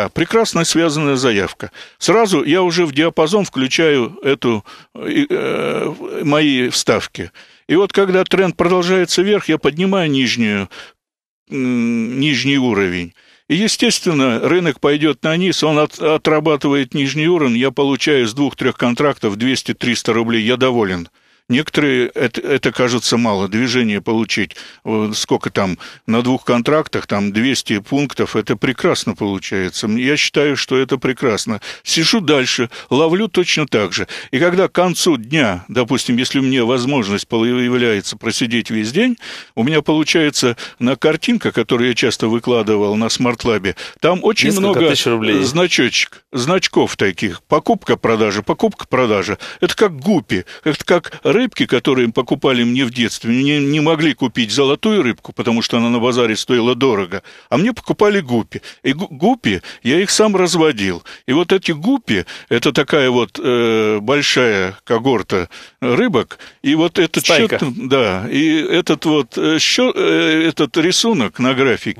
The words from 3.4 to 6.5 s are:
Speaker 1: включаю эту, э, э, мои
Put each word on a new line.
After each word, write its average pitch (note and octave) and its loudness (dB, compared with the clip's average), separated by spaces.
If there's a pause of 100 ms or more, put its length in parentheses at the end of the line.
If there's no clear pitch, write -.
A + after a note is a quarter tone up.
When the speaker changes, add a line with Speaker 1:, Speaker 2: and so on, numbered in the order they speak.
Speaker 1:
включаю C3+ 0
эту, B2+ 0 (320)
э, - 0
э, - -2 (300)
мои C#3+ 2